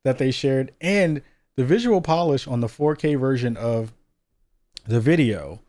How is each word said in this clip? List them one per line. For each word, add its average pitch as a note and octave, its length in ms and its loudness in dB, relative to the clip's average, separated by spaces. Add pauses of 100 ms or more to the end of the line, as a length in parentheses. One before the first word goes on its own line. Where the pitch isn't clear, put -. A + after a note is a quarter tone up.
that C3 140 0
they C3 140 2
shared. C3+ 500 -2
And F3 400 0 (340)
the B2+ 100 0
visual G#3 360 2
polish D#3+ 460 0
on B2 120 -4
the A#2+ 80 0
four D3+ 280 -2
K D3+ 200 0
version B2+ 400 0
of A2+ 380 -4 (920)
the A2+ 140 0
video A2 680 0